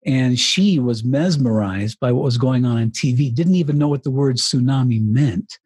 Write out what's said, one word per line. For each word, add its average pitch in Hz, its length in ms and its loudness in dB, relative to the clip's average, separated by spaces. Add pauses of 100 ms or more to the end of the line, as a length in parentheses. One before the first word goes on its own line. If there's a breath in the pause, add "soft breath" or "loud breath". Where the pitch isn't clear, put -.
and 127 340 0
she 185 400 2
was 120 240 -2
mesmerized 117 960 0
by 123 120 0
what 123 120 0
was 127 140 0
going 127 280 0
on 120 120 0
on 113 140 0
T 127 220 -2
V, 135 160 0
didn't 170 260 0
even 147 220 0
know 147 100 2
what 143 160 -2
the 139 80 -4
word 135 260 0
tsunami 127 680 0
meant. 131 600 0